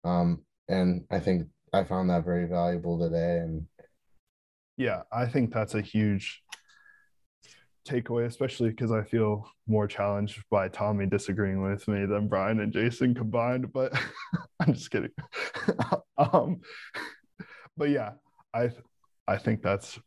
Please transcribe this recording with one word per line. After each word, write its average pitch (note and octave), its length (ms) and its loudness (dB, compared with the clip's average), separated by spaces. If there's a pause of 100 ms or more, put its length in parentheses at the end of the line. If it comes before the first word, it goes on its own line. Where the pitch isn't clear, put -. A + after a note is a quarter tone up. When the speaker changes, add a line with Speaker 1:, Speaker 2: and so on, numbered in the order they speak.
Speaker 1:
Um, F2 400 2 (260)
and F2+ 420 2
I F#2 80 0
think F2+ 280 0 (260)
I G2 100 4
found F#2 280 0
that E2+ 120 4
very F2 240 0
valuable F2 520 0
today. E2+ 400 0
And D#2+ 260 -4 (1120)
Speaker 2:
Yeah, G#2 340 -2
I A#2 160 -2
think A#2+ 260 0
that's A2 220 -2
a G#2+ 60 2
huge G#2 600 0 (1400)
takeaway, A#2 400 0
especially A#2+ 480 -2
'cause A2+ 180 -2
I G#2+ 120 2
feel G#2+ 440 0 (200)
more G#2+ 200 4
challenged G2+ 600 -2
by F#2+ 200 2
Tommy G#2 360 0
disagreeing F#2+ 560 0
with G2 260 -2
me G2+ 180 0
than G#2 220 0
Brian G#2 340 2
and G#2+ 100 0
Jason A#2+ 420 2
combined, B2 600 0
but C3 180 0
<laughs> - 680 -6
I'm D3+ 140 4
just - 180 -6
kidding. F2 200 -2 (560)
<laughs> - 500 -2
Um, D3 440 4 (1120)
but D3 140 0
yeah, A#2 240 0 (400)
I, A#2+ 180 2 (560)
I G2 100 2
think A2+ 240 0
that's - 460 -2